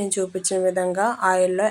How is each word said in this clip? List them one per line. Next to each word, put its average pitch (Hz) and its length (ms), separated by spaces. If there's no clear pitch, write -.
నేను 196 180
చూపించిన 185 480
విధంగా 185 400
ఆయిల్లో 185 400